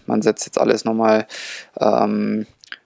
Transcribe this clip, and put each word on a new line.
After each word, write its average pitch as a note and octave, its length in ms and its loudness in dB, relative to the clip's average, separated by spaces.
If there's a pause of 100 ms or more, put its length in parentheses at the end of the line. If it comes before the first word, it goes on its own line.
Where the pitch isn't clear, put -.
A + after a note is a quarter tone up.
man A2 160 0
setzt - 240 0
jetzt - 140 -4
alles A2+ 260 2
nochmal, A2 400 2 (540)
ähm, G#2+ 680 0 (400)